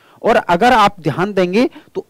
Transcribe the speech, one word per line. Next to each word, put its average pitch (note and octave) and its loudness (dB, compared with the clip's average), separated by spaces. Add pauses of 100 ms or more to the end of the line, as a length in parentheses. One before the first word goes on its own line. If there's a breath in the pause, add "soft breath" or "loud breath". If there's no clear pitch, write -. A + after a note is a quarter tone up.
(220 soft breath)
और A3+ 0
अगर F#3+ 2
आप G#3 2
ध्यान E3 -4
देंगे F#3+ 0 (260 loud breath)
तो - -10